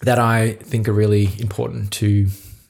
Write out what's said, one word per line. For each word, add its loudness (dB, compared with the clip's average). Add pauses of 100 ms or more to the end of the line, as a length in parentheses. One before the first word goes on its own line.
that 2
I 2
think -4
are 0
really 2
important -6
to, 2 (440)